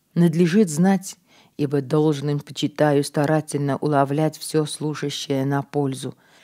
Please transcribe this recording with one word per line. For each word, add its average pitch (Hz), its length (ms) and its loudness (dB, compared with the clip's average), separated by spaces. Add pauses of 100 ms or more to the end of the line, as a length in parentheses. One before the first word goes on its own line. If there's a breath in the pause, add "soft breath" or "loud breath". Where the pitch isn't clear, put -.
(140)
Надлежит 170 560 4
знать, 185 460 0 (420 soft breath)
ибо 143 240 -2
должным 147 580 0
почитаю 143 640 0
старательно 147 760 -2
уловлять 147 600 0
всё 156 300 -2
служащее 143 800 -4
на 143 180 0
пользу, 135 500 -4 (300 soft breath)